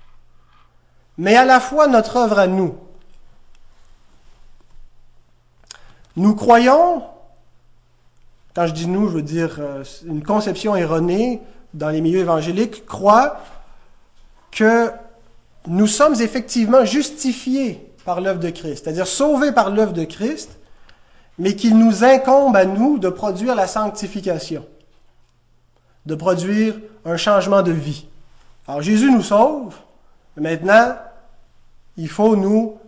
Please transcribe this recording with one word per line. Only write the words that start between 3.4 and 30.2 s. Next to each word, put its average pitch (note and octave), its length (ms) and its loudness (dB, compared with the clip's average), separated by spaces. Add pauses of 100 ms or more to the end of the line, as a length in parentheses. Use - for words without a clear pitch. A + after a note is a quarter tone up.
Nous G#3 180 2
croyons, B3+ 680 4 (1500)
quand E3+ 140 -2
je D#3+ 60 -6
dis E3 140 -8
nous, G3 200 0
je E3+ 60 -6
veux D#3 80 -4
dire, D#3+ 380 -4
euh, C#3 260 -10 (200)
une D3+ 180 -8
conception G#3 520 -4
erronée F3 640 -2 (320)
dans D3+ 160 -6
les D#3 120 -2
milieux E3+ 180 0
évangéliques F3 680 -4
croit G#3+ 540 2 (1120)
que A3+ 400 2 (760)
nous F#3+ 200 2
sommes C#4+ 320 2
effectivement A#3 640 2
justifiés B3+ 1080 -4 (140)
par F3+ 160 -4
l'œuvre F#3 200 -2
de E3+ 100 -4
Christ, D#3 340 -10
c'est-à-dire E3+ 240 -4
sauvés C#4 460 0
par G3+ 160 -4
l'œuvre G3+ 240 -2
de E3 100 -6
Christ, A3+ 540 -10 (800)
mais G3 180 -4
qu'il A3 220 2
nous A3+ 260 4
incombe C4 540 4
à F#3 80 4
nous A3+ 340 0
de F#3 80 -2
produire G#3 480 -4
la F#3+ 120 0
sanctification, F#3+ 1000 -8 (1400)
de D3+ 100 -8
produire F#3+ 600 0 (300)
un E3+ 100 -4
changement G3 460 2
de F3 100 0
vie. D3 360 -6 (600)
Alors C#3+ 140 -8
Jésus G#3+ 280 2
nous A#3 120 4
sauve, A#3 540 0 (600)